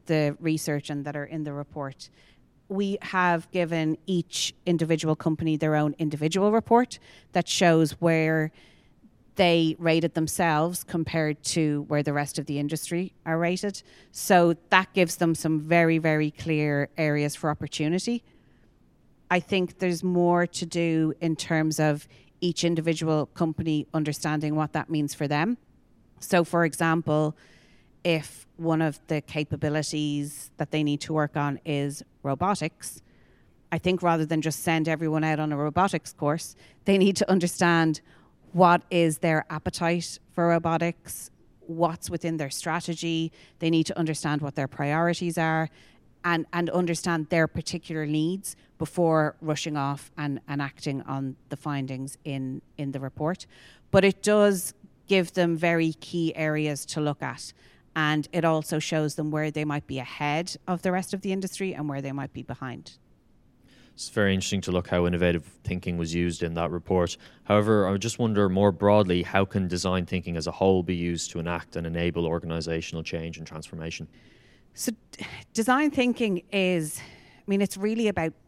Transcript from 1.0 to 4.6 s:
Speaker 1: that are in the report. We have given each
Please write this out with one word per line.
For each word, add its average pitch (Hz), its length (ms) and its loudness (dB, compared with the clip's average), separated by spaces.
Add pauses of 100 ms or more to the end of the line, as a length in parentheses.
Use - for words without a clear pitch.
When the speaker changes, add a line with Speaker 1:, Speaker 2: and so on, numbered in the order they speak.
Speaker 1:
that 147 120 -8
are 143 80 -6
in 156 200 -8
the 147 80 -6
report. 143 580 -10 (580)
We 202 340 -2
have 175 480 0
given 160 460 0 (100)
each - 480 -2 (120)